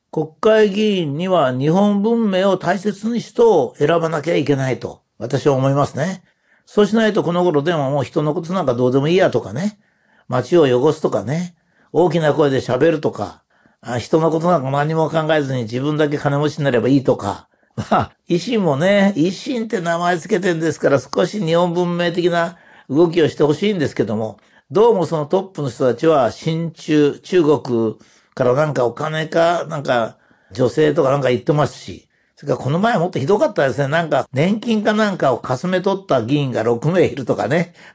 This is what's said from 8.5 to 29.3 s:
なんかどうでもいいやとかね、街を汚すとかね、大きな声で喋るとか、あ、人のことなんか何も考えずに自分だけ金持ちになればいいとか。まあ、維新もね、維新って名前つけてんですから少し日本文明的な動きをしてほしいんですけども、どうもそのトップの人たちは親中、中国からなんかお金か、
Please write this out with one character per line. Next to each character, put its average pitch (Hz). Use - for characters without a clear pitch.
な 190
ん -
か 123
ど 127
う 123
で 135
も 143
い 170
い 185
や 165
と 120
か 95
ね、 190
街 127
を 160
汚 131
す -
と 147
か 110
ね、 165
大 175
き 165
な 151
声 143
で 135
喋 127
る 151
と 113
か、 98
あ、 120
人 160
の 160
こ 165
と 165
な 175
ん 127
か 131
何 147
も 160
考 160
え 156
ず 135
に 123
自 117
分 151
だ 151
け 143
金 139
持 147
ち -
に 147
な 139
れ 120
ば 123
い 139
い 131
と 165
か。 -
ま 107
あ、 156
維 175
新 220
も 147
ね、 196
維 170
新 233
っ -
て 208
名 170
前 175
つ 160
け 196
て 185
ん 160
で 160
す -
か 147
ら 139
少 -
し 208
日 160
本 175
文 175
明 175
的 170
な 170
動 165
き 170
を 143
し -
て 160
ほ 147
し 202
い 214
ん 180
で 131
す -
け 131
ど 107
も、 110
ど 220
う 202
も 175
そ 165
の 147
ト 196
ッ -
プ -
の 139
人 131
た 117
ち 160
は 131
親 160
中、 147
中 185
国 117
か 131
ら 123
な 151
ん 147
か 127
お 117
金 156
か、 165